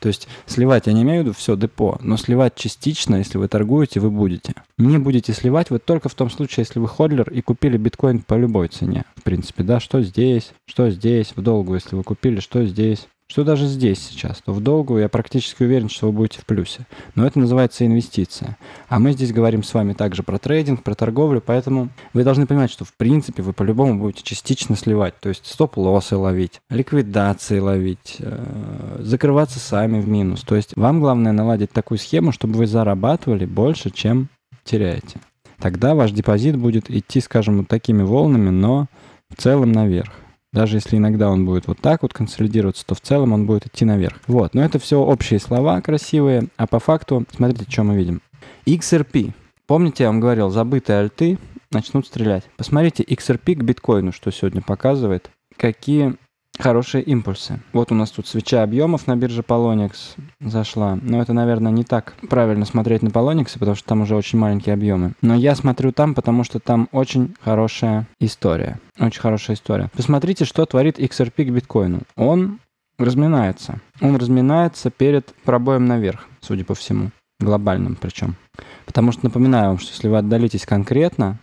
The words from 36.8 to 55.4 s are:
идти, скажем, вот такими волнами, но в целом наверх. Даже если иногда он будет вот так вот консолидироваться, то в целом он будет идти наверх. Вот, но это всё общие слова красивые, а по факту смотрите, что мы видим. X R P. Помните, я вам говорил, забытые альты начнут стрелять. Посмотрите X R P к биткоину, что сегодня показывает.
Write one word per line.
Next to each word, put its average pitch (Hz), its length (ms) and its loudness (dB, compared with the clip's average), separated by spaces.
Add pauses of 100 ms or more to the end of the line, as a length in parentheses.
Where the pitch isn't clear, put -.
идти, 120 320 -2
скажем, 104 360 0
вот 95 100 -2
такими 113 340 2
волнами, 117 480 4
но 117 380 2 (420)
в - 100 -20
целом 127 320 4
наверх. 101 400 0 (420)
Даже 107 220 2
если 107 220 0
иногда 107 320 4
он 95 160 2
будет 90 200 0
вот - 120 -4
так 160 240 0
вот 131 100 -4
консолидироваться, 107 720 -2
то - 100 -4
в - 60 -14
целом 135 320 2
он 104 140 2
будет 107 180 0
идти - 220 -2
наверх. 101 400 0
Вот, 120 260 2
но 127 100 2
это 151 160 0
всё 143 220 2
общие 135 400 2
слова 151 400 0
красивые, 143 680 0 (100)
а 113 80 -2
по 117 120 0
факту 143 460 0 (100)
смотрите, 123 360 0
что - 140 0
мы 104 120 2
видим. 87 240 0 (460)
X 160 260 0
R 156 120 2
P. 110 280 -2 (340)
Помните, 151 380 2
я 113 60 4
вам 110 100 2
говорил, 113 300 2
забытые 117 480 0
альты 165 400 0 (320)
начнут 127 360 -4
стрелять. 107 380 -2 (140)
Посмотрите 156 440 0
X - 280 -4
R 123 80 2
P 180 160 0
к 147 80 -4
биткоину, 107 500 0
что - 180 -6
сегодня 95 300 -4
показывает. 107 720 -2 (260)